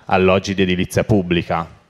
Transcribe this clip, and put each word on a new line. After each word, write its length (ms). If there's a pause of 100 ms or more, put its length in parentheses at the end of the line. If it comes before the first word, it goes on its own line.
alloggi 480
di 80
edilizia 420
pubblica 640 (220)